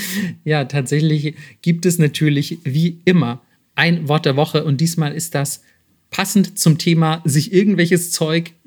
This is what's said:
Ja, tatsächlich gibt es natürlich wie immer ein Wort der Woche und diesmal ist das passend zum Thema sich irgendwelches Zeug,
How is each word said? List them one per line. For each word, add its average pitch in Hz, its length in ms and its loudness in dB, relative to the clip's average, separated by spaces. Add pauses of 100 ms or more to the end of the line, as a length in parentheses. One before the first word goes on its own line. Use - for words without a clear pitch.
(440)
Ja, 151 220 -2
tatsächlich 147 680 -2 (260)
gibt 170 240 0
es 170 140 2
natürlich 151 640 0
wie 165 420 -2
immer 131 360 2 (340)
ein 165 320 2
Wort 151 180 0
der 139 100 2
Woche 151 280 0
und 139 160 0
diesmal 165 340 0
ist 165 220 -8
das 143 260 -6 (480)
passend 196 480 -2
zum 160 200 2
Thema 165 480 0
sich 151 260 0
irgendwelches 175 600 2
Zeug, 165 420 -2 (140)